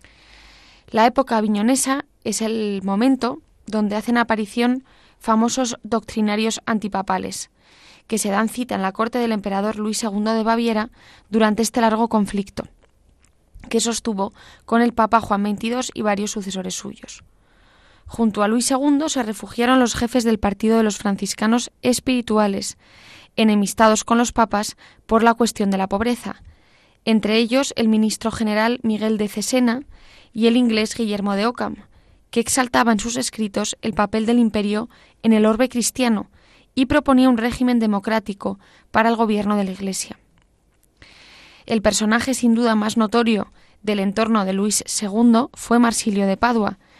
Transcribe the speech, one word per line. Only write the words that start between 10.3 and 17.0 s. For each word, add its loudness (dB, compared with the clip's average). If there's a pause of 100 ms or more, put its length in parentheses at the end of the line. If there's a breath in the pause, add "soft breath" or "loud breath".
de 0
Baviera 0 (400 soft breath)
durante 2
este -2
largo 2
conflicto -2 (1040)
que 0
sostuvo -4 (320 loud breath)
con 2
el 2
Papa 2
Juan -2
veintidós -4
y -10
varios -2
sucesores -8
suyos. -16 (840 soft breath)